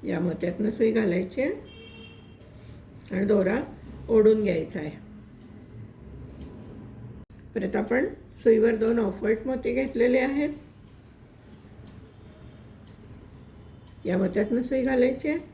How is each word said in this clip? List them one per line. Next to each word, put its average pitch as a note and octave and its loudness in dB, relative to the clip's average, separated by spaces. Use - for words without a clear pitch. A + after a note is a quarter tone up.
या F#3 -2
मोत्यातनं F3+ 0
सुई A3+ 4
घालायची F#3+ 0
आहे D#4+ 0
आणि G3 2
दोरा G3+ 4
ओढून A3 6
घ्यायचा E3 -2
आहे. D3+ -6
परत F#3+ -2
आपण A#3 2
सुईवर A3+ 6
दोन A3+ 2
ऑफ G3+ 0
व्हाईट A3 0
मोती B3 -2
घेतलेले B3 2
आहेत. C#4 2
या F3+ 0
मोत्यातनं G#3 0
सुई C4 0
घालायची C4 2
आहे D#4 0